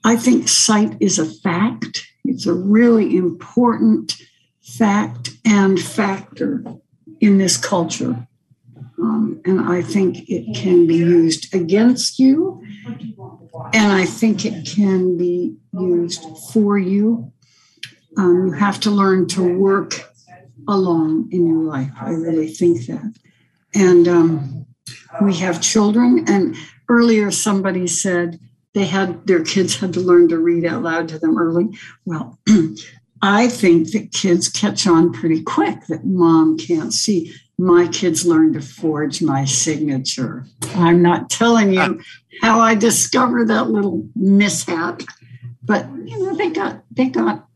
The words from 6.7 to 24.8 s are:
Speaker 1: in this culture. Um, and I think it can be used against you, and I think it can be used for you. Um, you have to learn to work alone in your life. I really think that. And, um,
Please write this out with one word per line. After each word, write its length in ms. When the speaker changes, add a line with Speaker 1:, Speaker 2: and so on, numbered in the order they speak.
Speaker 1:
in 160
this 200
culture. 720
Um, 460
and 160
I 200
think 480
it 260
can 320
be 80
used 600
against 640
you, 420
and 180
I 140
think 400
it 200
can 520
be 380
used 520
for 260
you. 540
Um, 300
you 60
have 280
to 100
learn 380
to 280
work 540
alone 640
in 160
your 160
life. 360
I 120
really 360
think 400
that. 260
And, 340
um, 580